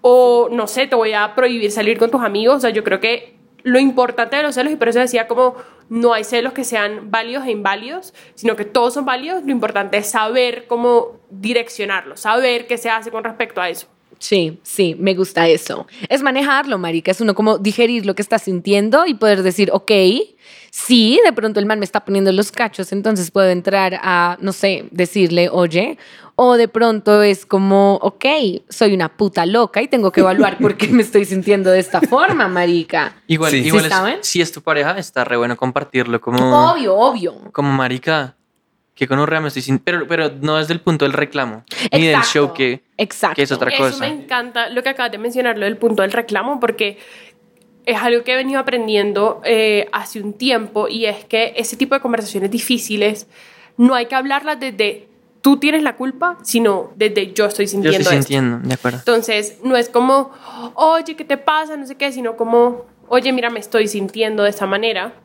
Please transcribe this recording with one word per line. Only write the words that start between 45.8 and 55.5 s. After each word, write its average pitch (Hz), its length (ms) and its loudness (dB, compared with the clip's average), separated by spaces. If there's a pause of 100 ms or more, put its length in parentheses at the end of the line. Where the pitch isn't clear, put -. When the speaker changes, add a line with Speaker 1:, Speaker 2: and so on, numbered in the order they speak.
Speaker 1:
del 196 100 0
reclamo, 226 480 -4
porque 214 380 -2 (880)
es 233 120 -2
algo 240 260 0
que 254 100 -2
he - 20 0
venido 269 240 -2
aprendiendo, 214 840 -2
eh, 214 480 2
hace - 300 -8
un 202 120 -8
tiempo, 220 540 -2
y 226 180 -4
es 208 200 -4
que 226 320 -2
ese 226 200 -6
tipo 269 180 0
de 269 60 0
conversaciones 208 500 -4
difíciles 214 760 -4 (500)
no 247 180 6
hay 240 100 0
que 254 100 -6
hablarlas 277 440 -2
desde 220 480 -4 (340)
"tú 277 160 4